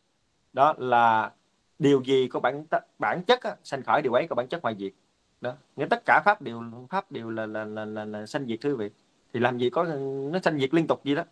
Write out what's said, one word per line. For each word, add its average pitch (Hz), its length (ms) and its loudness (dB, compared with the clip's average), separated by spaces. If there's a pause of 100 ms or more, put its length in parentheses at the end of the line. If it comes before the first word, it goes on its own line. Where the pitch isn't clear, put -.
(540)
Đó 143 240 4
là 117 540 4 (480)
điều 139 240 4
gì 131 240 2
có 123 120 -4
bản 139 300 -2
t-, 165 120 0 (180)
bản 123 240 -2
chất 247 200 2
á, 214 200 -6
sanh - 200 -8
khởi 120 180 2
điều 127 120 0
ấy 147 140 2
có 135 80 -4
bản 123 120 -2
chất 170 160 -8
hoại 113 160 -2
diệt. 98 140 -6 (480)
Đó, 123 120 -6 (220)
nghĩa 143 140 -4
tất 233 160 0
cả 131 200 6
pháp 208 160 2
đều, 117 220 -10 (260)
pháp 190 220 -6
đều 113 180 -8
là, 113 160 -4
là, 107 200 -8
là, 107 200 -8
là, 107 200 -8
là 107 200 -10
sanh 143 200 -6
diệt, 113 160 -6
thưa 143 80 -2
quý 143 60 -2
vị. 104 140 -6 (440)
Thì 117 60 -4
làm 123 180 2
gì 123 120 0
có, 160 140 0 (480)
nó 185 80 -2
sanh 156 200 0
diệt 135 140 0
liên 165 140 2
tục 127 160 0
gì 139 120 0
đó. - 160 -4